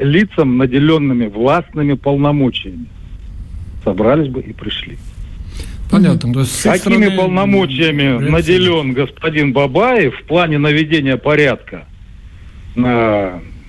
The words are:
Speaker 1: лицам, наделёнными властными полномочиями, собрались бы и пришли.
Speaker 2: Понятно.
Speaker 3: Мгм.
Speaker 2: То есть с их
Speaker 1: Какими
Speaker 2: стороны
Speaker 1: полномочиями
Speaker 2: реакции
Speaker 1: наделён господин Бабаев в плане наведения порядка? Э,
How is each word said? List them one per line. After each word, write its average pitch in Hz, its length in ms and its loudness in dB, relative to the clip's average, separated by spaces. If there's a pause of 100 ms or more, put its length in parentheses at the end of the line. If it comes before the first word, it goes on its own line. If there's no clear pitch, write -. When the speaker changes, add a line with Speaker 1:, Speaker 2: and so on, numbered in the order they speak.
Speaker 1:
лицам, 143 580 2
наделёнными 135 680 2
властными 143 680 0
полномочиями, 135 920 0 (1000)
собрались 117 440 2
бы 127 120 -6
и 110 120 -12
пришли. - 460 -12 (920)
Speaker 2:
Понятно. 147 380 2
Speaker 3:
Мгм. 123 60 0
Speaker 2:
То 135 60 0
есть 131 200 0
с - 60 0
их 151 60 4
Speaker 1:
Какими 196 340 2
Speaker 2:
стороны 190 100 0
Speaker 1:
полномочиями 185 880 2
Speaker 2:
реакции 135 280 0
Speaker 1:
наделён 165 640 2
господин 143 600 -2
Бабаев 143 680 2
в - 60 -20
плане 156 340 0
наведения 147 580 2
порядка? 127 680 0 (920)
Э, 110 640 2 (300)